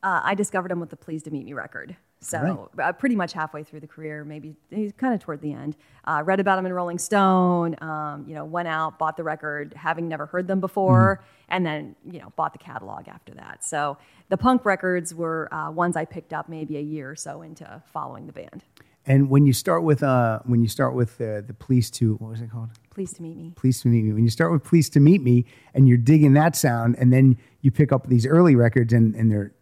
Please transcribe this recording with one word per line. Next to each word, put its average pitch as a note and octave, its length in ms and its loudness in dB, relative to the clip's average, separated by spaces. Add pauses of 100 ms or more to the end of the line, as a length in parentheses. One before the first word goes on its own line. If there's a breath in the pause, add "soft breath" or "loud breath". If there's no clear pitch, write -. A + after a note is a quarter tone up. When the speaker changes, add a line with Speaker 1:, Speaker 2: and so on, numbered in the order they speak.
Speaker 1:
Uh, F#3 200 -2
I F3+ 120 -2
discovered F#3+ 360 -6
them F3 80 -6
with E3 100 -12
the - 80 -18
Pleased D#3 280 -14
to D3+ 60 -14
Meet C#3+ 140 -10
Me B2 80 -18
record. B2+ 420 -14 (240)
So, D#3 500 -6 (100)
Speaker 2:
Right. C3 80 -2
Speaker 1:
uh, F3+ 60 -4
pretty B3 220 -2
much F3+ 180 -4
halfway D#3 300 -10
through D3+ 180 -20
the D#3 60 -20
career, D3+ 360 -14
maybe D3+ 320 -16 (420)
kind B3+ 160 -2
of G3+ 60 -4
toward D3+ 220 -12
the D3+ 120 -8
end. C#3 220 -10 (280 soft breath)
Uh, D3+ 220 -2
read F#3+ 140 0
about F#3+ 180 0
'em F#3 80 -6
in F#3 80 -6
Rolling F3 240 -6
Stone, F3+ 840 0
um, D3+ 460 -10
you D#3+ 60 -16
know, D3+ 100 -14
went E3+ 240 -8
out, D#3+ 300 -6
bought D#3+ 200 -4
the E3+ 60 -8
record, D3+ 520 -8
having E3 320 -6
never D#3+ 180 -8
heard F3+ 220 -6
them F#3+ 120 -2
before, F#3+ 640 2
Speaker 2:
Mm-hmm. - 280 -20
Speaker 1:
and F#3 160 -2
then, D3+ 300 -8 (140)
you F3 100 -18
know, - 160 -20
bought D#3 180 -6
the - 60 -20
catalog G#2 480 -16
after - 280 -20
that. - 280 -20
So D3 340 -6 (320 soft breath)
the F#3+ 80 -2
punk B3 280 2
records F3+ 480 -2
were, D#3+ 400 -8
uh, D#3 180 -8
ones E3+ 240 -2
I E3 100 -4
picked - 280 -18
up D#3 160 -10
maybe D#3 280 -10
a C#3+ 40 -8
year D3 300 -10
or D#3 40 -18
so D3+ 280 -16
into E3 420 -20
following C3 400 -14
the - 80 -20
band. - 300 -20 (420 soft breath)
Speaker 2:
And C3+ 240 4
when C#3+ 160 6
you C3+ 80 6
start E3+ 300 -2
with, D3+ 200 0
uh, B2 420 0
when A#2+ 160 2
you A#2 60 2
start B2+ 280 -2
with, B2 260 -4
uh, G#2+ 200 -6
the A2 160 -16
Pleased - 380 -2
to, A2 200 0
what A2 160 -14
was A2+ 100 -12
it A#2 80 -12
called? A2+ 200 -12 (200)
Speaker 1:
Pleased F#3+ 280 -12
to - 40 -16
Meet E3 160 -14
Me. E3 180 -18
Speaker 2:
Pleased - 280 0
to - 60 2
Meet A#2 140 2
Me. G#2+ 80 0
When G#2+ 120 2
you A#2 60 4
start E3 220 0
with D#3 120 0
Pleased E3 300 2
to D3+ 60 6
Meet D#3 220 8
Me, A#2+ 240 4 (300 soft breath)
and C#3 120 8
you're B2 100 8
digging C#3+ 360 6
that D3+ 240 4
sound, A#2 400 0
and B2 160 4
then C3 240 6 (240 soft breath)
you C#3 100 4
pick C#3 220 2
up C3 140 -2
these A#2+ 180 2
early D#3+ 300 6
records, A#2 360 4
and, A2+ 240 4
and A2+ 160 2
they're G#2 300 -2